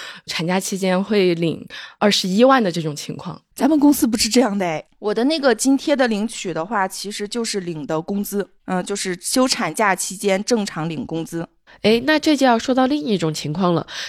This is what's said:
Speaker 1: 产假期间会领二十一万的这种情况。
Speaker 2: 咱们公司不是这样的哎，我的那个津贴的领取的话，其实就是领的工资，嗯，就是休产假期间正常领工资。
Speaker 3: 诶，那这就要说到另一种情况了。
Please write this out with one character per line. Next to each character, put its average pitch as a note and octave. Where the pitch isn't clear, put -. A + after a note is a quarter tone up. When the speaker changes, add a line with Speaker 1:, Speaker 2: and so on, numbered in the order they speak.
Speaker 1:
产 -
假 F3+
期 F#3+
间 F#3
会 G3
领 E3
二 G#3
十 G3
一 G3
万 C4
的 F3+
这 E3+
种 D3+
情 -
况。 -
Speaker 2:
咱 -
们 D#4
公 C#4+
司 -
不 A3+
是 G#3+
这 A#3+
样 G#3
的 F#3+
哎， D#3+
我 G#3
的 G#3+
那 D#4+
个 C4+
津 C4
贴 C#4+
的 B3+
领 G#3+
取 G3
的 D#3+
话， G3
其 F#3+
实 G#3
就 A#3
是 G#3
领 E3
的 D#3+
工 G3+
资， G3+
嗯， F#3
就 G3+
是 F#3
休 B3+
产 A3+
假 G#3
期 F3+
间 G3
正 A3
常 -
领 D3+
工 E3
资。 E3
Speaker 3:
诶， A3+
那 D4+
这 D#4
就 C4+
要 A#3
说 B3
到 C4
另 D4
一 G#3+
种 D#3+
情 D3+
况 F#3
了。 D#3+